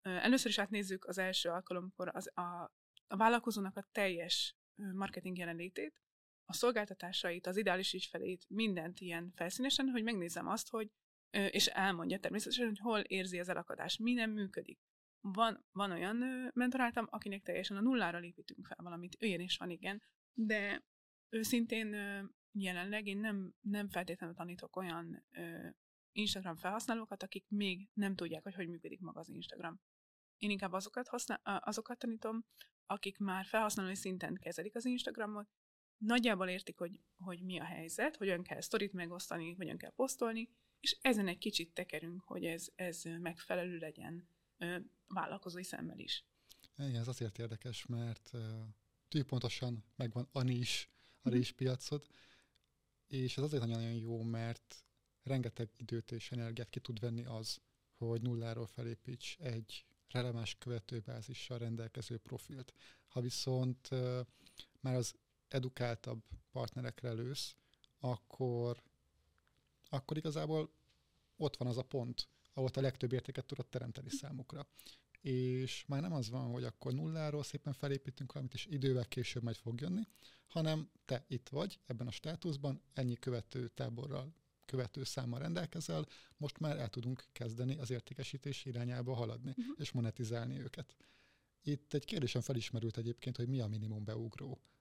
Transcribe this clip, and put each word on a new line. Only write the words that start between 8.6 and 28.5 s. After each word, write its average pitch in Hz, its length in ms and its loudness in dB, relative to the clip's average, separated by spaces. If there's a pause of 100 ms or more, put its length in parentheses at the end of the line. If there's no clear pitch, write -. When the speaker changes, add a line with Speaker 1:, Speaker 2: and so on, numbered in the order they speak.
Speaker 1:
ilyen 175 340 -4
felszínesen, 262 540 2
hogy 247 140 4
megnézem 175 460 0
azt, 208 200 0
hogy, 220 220 -2 (400)
ö, 202 160 4
és - 200 6
elmondja 185 540 4
természetesen, 214 460 2
hogy 208 120 0
hol 214 220 4
érzi 185 400 0
az 180 80 -2
elakadást, 175 500 -2
mi 226 140 4
nem 233 180 4
működik. 208 480 -2 (440)
Van, 202 500 4
van 196 180 2
olyan, 185 320 2
ö, 254 320 -2
mentoráltam, 247 560 4
akinek 196 320 -4
teljesen 180 340 0
a 196 40 0
nulláról 202 420 6
építünk - 440 -12
fel - 160 -10
valamit. 175 400 -8
Olyan 190 180 4
is 185 160 -2
van, 180 140 -2
igen. 190 320 -6 (300)
De 214 520 2 (440)
őszintén, 226 640 2
ö, 202 300 -4 (300)
jelenleg 196 540 0
én 196 120 0
nem, 202 420 0
nem 202 280 0
feltétlenül 175 460 -2
tanítok 175 420 -8
olyan, 170 540 -4
ö, 170 380 -8 (440)
Instagram 190 440 0
felhasználókat, 214 640 -2
akik 190 260 -8
még 196 440 0
nem 196 240 2
tudják, 160 260 -2
hogy 196 120 -10